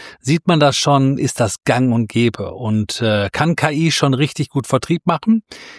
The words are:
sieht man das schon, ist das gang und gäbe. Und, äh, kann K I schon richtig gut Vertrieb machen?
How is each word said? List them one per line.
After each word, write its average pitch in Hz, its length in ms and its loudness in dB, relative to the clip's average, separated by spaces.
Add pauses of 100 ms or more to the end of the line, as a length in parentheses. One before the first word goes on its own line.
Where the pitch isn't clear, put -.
(200)
sieht 160 260 0
man 165 140 4
das 143 160 4
schon, 139 400 2
ist - 240 -2
das 110 240 -4
gang 123 300 2
und 113 160 0
gäbe. 107 420 -2
Und, 107 480 -4
äh, 107 320 0
kann 160 240 0
K 160 140 0
I 156 200 0
schon 143 220 2
richtig 139 380 -2
gut 135 160 -4
Vertrieb - 400 -2
machen? 214 380 0 (340)